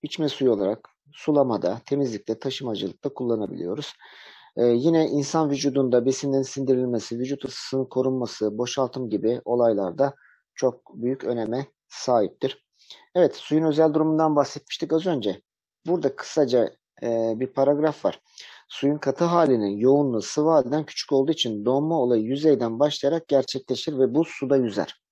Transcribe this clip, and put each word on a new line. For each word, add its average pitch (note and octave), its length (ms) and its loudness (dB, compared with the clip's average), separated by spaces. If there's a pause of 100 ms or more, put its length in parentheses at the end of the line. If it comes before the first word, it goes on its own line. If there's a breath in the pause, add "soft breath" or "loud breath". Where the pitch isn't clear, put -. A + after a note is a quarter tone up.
içme D3+ 260 -4
suyu C3 240 2
olarak G2+ 360 -2 (240)
sulamada, A#2+ 720 0
temizlikte, A#2 520 -4
taşımacılıkta A#2+ 760 -6
kullanabiliyoruz. G#2+ 800 -4 (640 loud breath)
Ee, A#2+ 80 2
yine D3 420 4
insan C#3+ 440 0
vücudunda C3 560 2
besinlerin C3+ 360 0
sindirilmesi, B2+ 760 -2
vücut C3+ 260 -6
ısısının C3 400 -6
korunması, B2+ 760 -2
boşaltım B2 520 -4
gibi A2 340 0
olaylarda A#2 680 0 (400 soft breath)
çok - 400 -4
büyük B2+ 300 -4
öneme A#2+ 420 -4 (220)
sahiptir. - 800 -2 (480 loud breath)
Evet, E3 220 4
suyun D#3 280 0
özel D#3 300 4
durumundan D#3 420 2
bahsetmiştik - 560 -2
az D#3+ 140 0
önce. G#2+ 360 -2 (440)
Burada D#3+ 300 0
kısaca, B2 540 2 (320)
e, A#2 340 0
bir B2+ 100 -4
paragraf D3 580 0
var. - 180 -2 (460 loud breath)
Suyun D3 300 0
katı C#3 260 -2
halinin C3+ 520 2
yoğunluğu B2+ 460 2
sıvı D3+ 280 0
halden D3 360 2
küçük - 260 -8
olduğu C#3 200 2
için A2 320 -4
donma D3 360 0
olayı A#2+ 220 2
yüzeyden B2+ 560 0
başlayarak D3 500 0
gerçekleşir C3+ 680 -2
ve B2 160 4
buz D#3+ 140 2
suda C#3 280 0
yüzer. G#2 560 -2